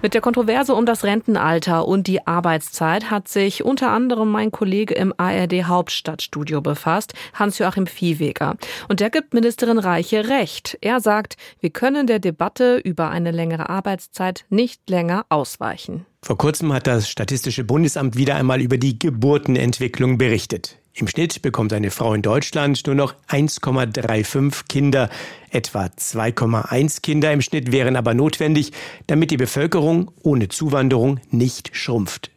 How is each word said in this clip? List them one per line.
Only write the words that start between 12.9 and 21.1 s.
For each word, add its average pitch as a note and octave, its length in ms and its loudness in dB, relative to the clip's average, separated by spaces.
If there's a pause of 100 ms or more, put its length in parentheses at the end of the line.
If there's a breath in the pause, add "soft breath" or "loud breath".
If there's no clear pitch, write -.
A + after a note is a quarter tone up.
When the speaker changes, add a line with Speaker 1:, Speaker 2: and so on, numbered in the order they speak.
Speaker 1:
eine E3+ 220 -2
längere E3 360 -2
Arbeitszeit F#3 800 -4
nicht A#3 400 -2
länger F3+ 400 0
ausweichen. - 760 -4 (160)
Speaker 2:
Vor G#2+ 160 -4
kurzem D3+ 340 0
hat C3 140 0
das A#2 220 2
Statistische B2 560 -4
Bundesamt C3+ 520 0
wieder C#3 200 2
einmal C3 240 2
über B2+ 180 2
die B2 200 0
Geburtenentwicklung B2+ 1200 2
berichtet. A2+ 580 0 (220)
Im A2 100 -2
Schnitt D#3+ 340 -2